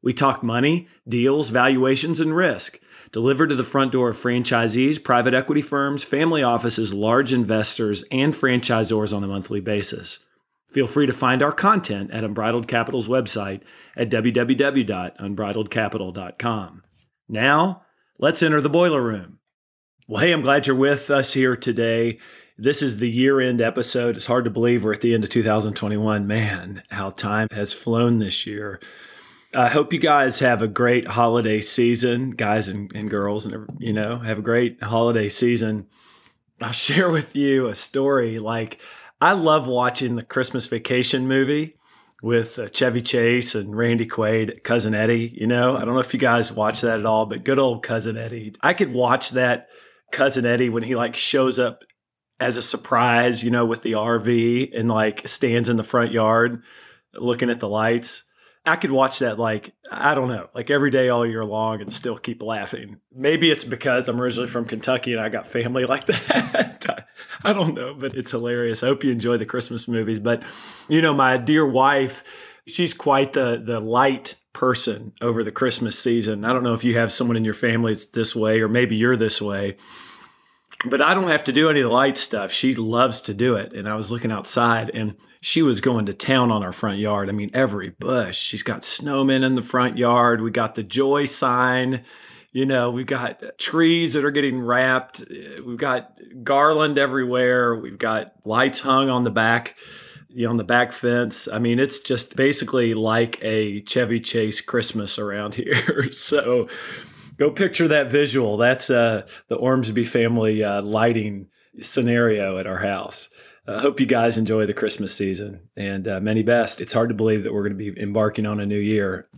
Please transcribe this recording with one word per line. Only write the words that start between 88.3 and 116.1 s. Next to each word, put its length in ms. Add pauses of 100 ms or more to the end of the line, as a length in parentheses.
She's 260
got 200
snowmen 600
in 120
the 80
front 340
yard. 440
We 100
got 240
the 80
joy 420
sign. 800 (480)
You 160
know, 240
we've 160
got 500
trees 560
that 100
are 80
getting 300
wrapped. 600 (420)
We've 120
got 380 (280)
garland 560
everywhere. 760
We've 220
got 360 (120)
lights 340
hung 300
on 140
the 80
back, 440 (520)
you 180
know, 40
on 80
the 80
back 260
fence. 560
I 120
mean, 200
it's 200
just 360
basically 580
like 480
a 420
Chevy 360
Chase 400
Christmas 580
around 380
<laughs> 0
here. 560
So 560 (680)
go 120
picture 380
that 240
visual. 460
That's, 320
uh, 360 (220)
the 80
Ormsby 500
family, 580
uh, 200
lighting 640 (320)
scenario 800
at 80
our 100
house. 520 (360)
I 140
hope 200
you 60
guys 320
enjoy 280
the 80
Christmas 420
season 640
and, 300
uh, 120